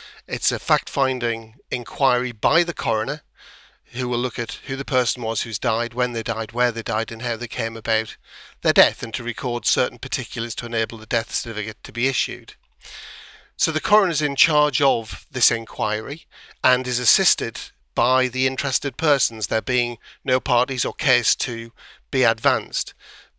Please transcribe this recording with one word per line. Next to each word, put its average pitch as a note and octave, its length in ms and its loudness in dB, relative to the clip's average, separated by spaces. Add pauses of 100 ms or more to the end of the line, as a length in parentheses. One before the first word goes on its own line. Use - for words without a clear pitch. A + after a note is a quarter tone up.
(260)
It's - 260 -2
a A#2+ 60 -2
fact-finding A#2+ 960 0 (160)
inquiry B2 600 0
by C3+ 320 2
the D#3+ 100 -6
coroner, B2 480 -2 (720)
who B2 160 -4
will A#2+ 100 0
look A#2+ 200 -2
at A#2 140 -6 (140)
who C#3 80 -4
the C3+ 100 -6
person B2 380 0
was A2+ 200 -2
who's A2+ 160 -6
died, A#2 340 0
when B2 200 0
they A#2 100 -4
died, A2 300 -4
where A#2+ 200 2
they A2 100 -6
died, A2 300 -2
and A2+ 100 -10
how A#2+ 140 -2
they A2+ 100 -8
came A2+ 300 -4
about A2+ 400 -2 (460)
their D#3 100 2
death, C3+ 300 4
and A2+ 120 -8
to - 80 -6
record A#2+ 440 -4
certain B2 320 0
particulars A#2 560 -6
to - 120 -8
enable A2+ 320 -2
the G#2+ 80 -14
death A2+ 260 0
certificate G#2+ 520 -6
to - 80 -12
be A#2 160 -2
issued. A2+ 460 -6 (1040)
So - 140 0
the D#3 100 -2
coroner's F#3 420 2
in C#3 120 0
charge D3 460 4
of B2+ 500 0
this C3 200 2
inquiry A2+ 760 -4 (380)
and B2+ 220 6
is B2 120 -2
assisted B2+ 600 2 (340)
by B2+ 340 4
the B2+ 180 -2
interested C3 500 -2
persons, C3 520 2
there A2+ 120 2
being A#2+ 380 -2 (260)
no B2+ 160 2
parties B2+ 460 0
or A#2 80 -4
case B2 420 2
to A#2 360 -8 (380)
be C3 120 2
advanced. A#2 720 0 (440)